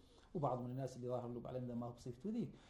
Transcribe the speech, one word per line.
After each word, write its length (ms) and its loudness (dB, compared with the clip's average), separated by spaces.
وبعض 260 4
من 60 0
الناس 300 0
اللي 120 -2
ظاهر 200 2
له 200 -2
على 100 0
انه 160 0
ما 120 2
هو 60 -2
بصفته 380 -4
ذيك 280 0